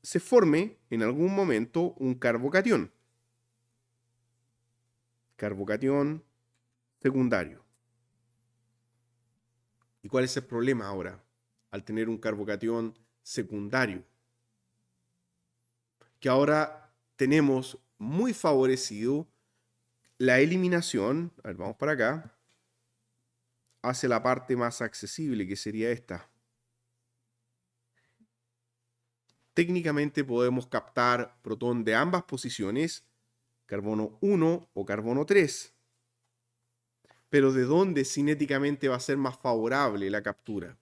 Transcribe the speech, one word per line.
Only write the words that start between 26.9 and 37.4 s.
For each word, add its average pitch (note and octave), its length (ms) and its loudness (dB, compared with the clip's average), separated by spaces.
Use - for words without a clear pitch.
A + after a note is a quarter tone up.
Técnicamente D#3 680 0
podemos B2 420 0
captar A#2+ 760 0
protón A#2+ 420 -4
de A2 100 2
ambas E3+ 300 2
posiciones, B2 800 -4
carbono G#2+ 560 -4
uno E3+ 520 2
o G2 120 -6
carbono A#2 400 -2
tres. F3+ 480 0
Pero C3+ 220 6